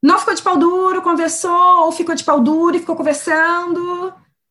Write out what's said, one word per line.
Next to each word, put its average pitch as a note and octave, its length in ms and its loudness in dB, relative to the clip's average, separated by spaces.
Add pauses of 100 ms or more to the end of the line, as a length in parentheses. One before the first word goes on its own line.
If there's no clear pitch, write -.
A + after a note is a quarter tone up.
Não F4 180 4
ficou F#4+ 160 -2
de - 80 -12
pau F#4 140 0
duro, F#4 440 0
conversou, F4 840 2
ou E4 60 0
ficou E4 240 -4
de - 80 -8
pau D4+ 160 2
duro D#4 360 2
e E4+ 40 0
ficou E4+ 160 -6
conversando. F4 1160 -2 (380)